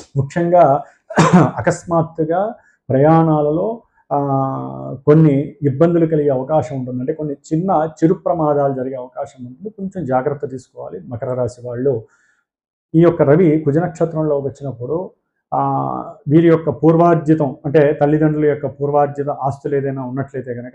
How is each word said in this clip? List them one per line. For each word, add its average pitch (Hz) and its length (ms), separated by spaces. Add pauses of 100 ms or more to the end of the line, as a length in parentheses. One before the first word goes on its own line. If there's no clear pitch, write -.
(180)
ముఖ్యంగా 156 680 (720)
అకస్మాత్తుగా 165 1000 (340)
ప్రయాణాలలో, 156 920 (320)
ఆ, 135 920
కొన్ని 147 580
ఇబ్బందులు 165 420
కలిగే 151 240
అవకాశం 135 500
ఉంటుంది. 123 200
అంటే 135 140
కొన్ని 151 200
చిన్న 160 560 (140)
చిరు 165 100
ప్రమాదాలు 147 600
జరిగే 131 220
అవకాశం 127 500
ఉంటుంది. 160 240
కొంచెం 190 360
జాగ్రత్త 131 440
తీసుకోవాలి 127 580
మకర 123 260
రాశి 123 340
వాళ్ళు. 123 360 (920)
ఈ 165 60
యొక్క 170 200
రవి 156 380
కుజ 143 180
నక్షత్రంలో 160 640
వచ్చినప్పుడు, 139 720 (420)
ఆ, 139 80 (640)
వీరి 165 200
యొక్క 160 220
పూర్వార్జితం, 160 840 (100)
అంటే 151 360
తల్లిదండ్రుల 151 440
యొక్క 143 200
పూర్వార్జిత 143 640
ఆస్తులు 139 460
ఏదైనా 135 300
ఉన్నట్లయితే 127 480
కనుక 120 220